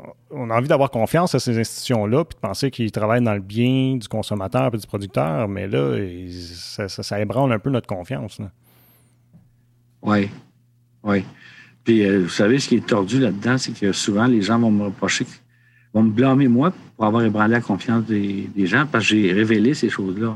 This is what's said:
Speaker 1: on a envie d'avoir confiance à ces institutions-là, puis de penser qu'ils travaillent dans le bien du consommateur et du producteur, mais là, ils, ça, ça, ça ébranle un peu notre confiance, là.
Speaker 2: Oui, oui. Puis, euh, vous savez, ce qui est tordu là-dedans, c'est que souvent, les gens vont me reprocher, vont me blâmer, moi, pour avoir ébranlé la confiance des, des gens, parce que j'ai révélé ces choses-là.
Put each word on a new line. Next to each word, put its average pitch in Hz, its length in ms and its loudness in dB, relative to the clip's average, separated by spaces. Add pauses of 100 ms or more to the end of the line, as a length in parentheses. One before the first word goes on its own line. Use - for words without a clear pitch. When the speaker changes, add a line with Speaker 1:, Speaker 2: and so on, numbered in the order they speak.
(300)
Speaker 1:
on 127 200 -8
a 113 40 0
envie 123 140 2
d'avoir 139 220 4
confiance 120 440 0
à 139 40 2
ces 120 200 0
institutions-là, 113 640 0
puis - 120 -12
de - 40 -20
penser 110 300 -4
qu'ils 113 200 -4
travaillent 107 320 0
dans 110 120 2
le 101 60 -2
bien 127 560 0
du 113 120 -10
consommateur 107 640 -2
et 113 40 -4
du 101 80 -12
producteur, 123 640 -4
mais 98 200 -6
là, 131 300 0
ils, 90 340 -8
ça, 87 560 -12
ça, - 140 -10
ça 101 180 -6
ébranle 120 320 0
un 110 60 0
peu 139 120 -4
notre 123 160 -2
confiance, 107 540 -10
là. 101 100 -10 (1500)
Speaker 2:
Oui, 101 260 2 (760)
oui. 101 220 0 (580)
Puis, 110 220 4
euh, 98 180 4
vous 87 60 0
savez, 113 300 2
ce 135 100 -4
qui 123 80 4
est 104 100 -2
tordu 107 340 0
là-dedans, 117 380 0
c'est 123 200 -6
que 101 140 0
souvent, 107 340 0
les 120 160 4
gens 110 160 2
vont 117 120 2
me 104 140 2
reprocher, 98 420 -4 (640)
vont 107 100 4
me 113 80 6
blâmer, 131 380 4
moi, 131 240 4 (240)
pour 110 100 -2
avoir 113 180 2
ébranlé 107 280 2
la 120 80 2
confiance 113 440 -2
des, 101 500 -2
des 98 120 2
gens, 127 240 2
parce 110 140 0
que - 100 0
j'ai 104 180 4
révélé 110 420 4
ces - 160 0
choses-là. 104 460 -4